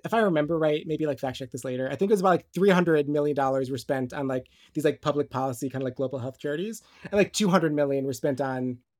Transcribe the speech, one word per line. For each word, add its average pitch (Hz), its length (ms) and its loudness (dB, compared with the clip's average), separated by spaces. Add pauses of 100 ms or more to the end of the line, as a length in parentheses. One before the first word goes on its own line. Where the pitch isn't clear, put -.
if - 100 -6
I 226 60 4
remember 165 380 2
right, 151 280 0
maybe, 156 200 -2
like, 139 120 -2
fact 127 200 -6
check 131 120 -10
this 127 140 -10
later, 131 260 -4
I 139 60 -4
think 196 140 0
it - 20 4
was 202 80 4
about, 190 80 4
like, 170 260 4
three 185 160 4
hundred 165 380 4
million 147 260 0
dollars 135 360 0
were 135 80 -6
spent 127 340 -4
on, 139 160 -4
like, 131 200 -4 (260)
these, 143 100 0
like, 147 160 0
public 147 300 -2
policy 131 400 -4
kind 131 120 -6
of, 135 40 -4
like, 120 100 -6
global 135 220 -4
health 127 200 -10
charities, 175 440 -6 (220)
and, 180 100 -6
like, 196 180 2
two 208 160 2
hundred 165 260 4
million 139 300 0
were 139 80 -2
spent 135 280 -2
on, 127 360 -4 (240)